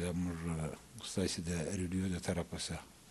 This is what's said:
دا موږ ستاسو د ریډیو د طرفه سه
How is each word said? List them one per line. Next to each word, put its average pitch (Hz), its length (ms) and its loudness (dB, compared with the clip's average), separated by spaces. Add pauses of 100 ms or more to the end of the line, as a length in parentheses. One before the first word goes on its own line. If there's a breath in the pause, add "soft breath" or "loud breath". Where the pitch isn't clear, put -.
دا 87 80 2 (140)
موږ 87 120 0 (760)
ستاسو 87 400 2
د 85 120 2 (140)
ریډیو 92 400 2
د - 100 -2
طرفه 87 400 0
سه 82 160 -4 (260)